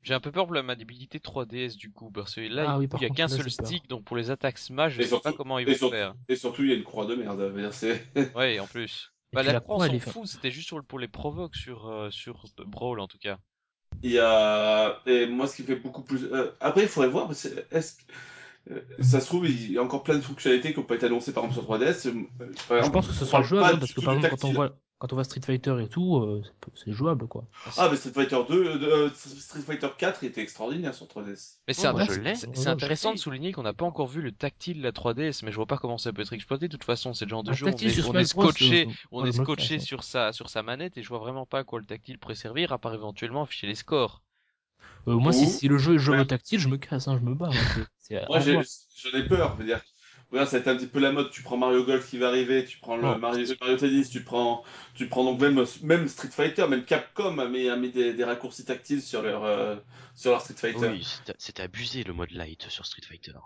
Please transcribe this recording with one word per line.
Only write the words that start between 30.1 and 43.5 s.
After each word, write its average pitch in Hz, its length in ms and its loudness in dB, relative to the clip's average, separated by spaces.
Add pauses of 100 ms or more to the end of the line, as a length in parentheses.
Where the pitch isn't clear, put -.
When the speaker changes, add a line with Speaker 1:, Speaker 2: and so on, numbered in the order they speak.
Speaker 3:
était 117 160 -6
extraordinaire 131 520 -6
sur - 140 -16
trois 107 160 -12
D 101 80 -10
S. - 380 -18
Speaker 1:
Mais 127 40 0
c'est 170 100 -2
Speaker 2:
Ouais, 208 40 4 (140)
Speaker 1:
intér-, 202 60 4
Speaker 4:
moi, 98 80 0
je 95 40 -2
l'ai. 151 160 -2
Speaker 1:
c'est, 247 120 -10
Speaker 2:
ouais, 123 80 -10
Speaker 1:
c'est 131 80 -2
Speaker 2:
ouais. 139 40 2
Speaker 1:
intéressant 139 440 0
de - 20 -2
Speaker 4:
Je 202 60 -6
l'ai. - 40 -8
Speaker 1:
souligner 147 300 -6
qu'on 143 100 -8
n'a 107 100 -2
pas 165 120 -4
encore 165 220 -2
vu 143 140 -6
le 127 120 -6
tactile 156 460 -8
de 139 40 -10
la 123 80 0
trois 113 220 -2
D 131 100 -4
S, 151 200 -4
mais 110 80 -6
je 104 40 -8
vois 107 120 -2
pas 139 100 -2
comment 120 200 -4
ça 117 140 -6
peut 101 100 -6
être 104 120 -6
exploité. 139 340 -6
De 165 60 -6
toute - 100 -12
façon, 120 300 -2
c'est 117 100 -6
le 101 60 -6
genre 113 140 -4
de 110 80 -4
Speaker 2:
Un - 20 0
Speaker 1:
jeu 135 120 -2
où 190 40 4
on - 20 0
Speaker 2:
tactile 220 160 -2
Speaker 1:
est, - 60 2
Speaker 2:
sur 123 160 2
Speaker 1:
on 120 80 2
est 180 80 6
Speaker 2:
Smash - 80 -2
Bros, 180 180 6
Speaker 1:
scotché, 165 360 4
Speaker 2:
euh, 113 40 -8 (200)
Speaker 1:
on 123 120 -4
Speaker 2:
ouais, 127 60 0
Speaker 1:
est - 20 0
Speaker 2:
je 117 80 0
me 135 60 2
Speaker 1:
scotché 151 300 -2
Speaker 2:
casse, 151 80 -4
hein. - 20 -10
Speaker 1:
sur - 180 -8
sa, 113 300 0
sur - 160 -12
sa 110 140 -4
manette 135 340 -8
et 123 40 -10
je 104 60 -12
vois 120 120 -6
vraiment 127 260 -8
pas 135 140 -4
à 135 40 -6
quoi 117 160 -8
le 107 60 -12
tactile 113 340 -12
pourrait - 160 -10
servir, 139 380 -4
à 127 40 -4
part 113 160 -6
éventuellement 110 500 -6
afficher - 240 -8